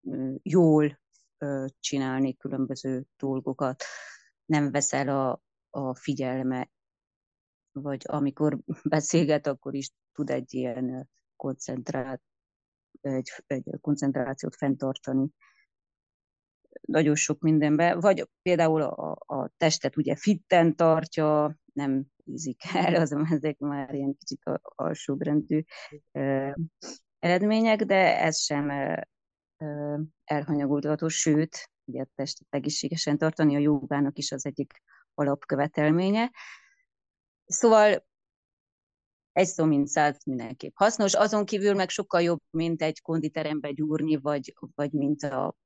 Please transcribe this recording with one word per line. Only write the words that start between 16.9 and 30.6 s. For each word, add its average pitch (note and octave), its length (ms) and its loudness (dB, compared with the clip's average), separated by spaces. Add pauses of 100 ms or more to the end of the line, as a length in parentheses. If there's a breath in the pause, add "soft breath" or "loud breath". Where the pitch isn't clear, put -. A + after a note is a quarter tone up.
sok D3 260 -2
mindenbe, D#3 540 4
vagy F3 340 2 (140)
például D#3+ 400 4
a, - 440 -6
a - 300 -6
testet D#3 400 0
ugye D3 200 0
fitten F3 600 4
tartja, D#3 800 2 (160)
nem C#3 320 -2 (200)
ízik C3+ 360 -10 (100)
<laughs> F3 40 -8
el, F3+ 200 2
az, D3+ 220 2 (140)
ezek D3+ 280 -2
már C#3 360 -6
ilyen C#3 220 -2
kicsit - 280 -14
a-, - 180 -4
alsóbrendű, D3+ 1000 -2 (500 loud breath)
ö, C#3 380 -2 (680 loud breath)
eredmények, G#3+ 640 2
de F#3+ 380 4
ez D#3 180 0
sem, C#3+ 320 -2
ö, C#3 300 -2 (560)
ö, D3 420 -6 (260)
elhanyagolható, D3 840 0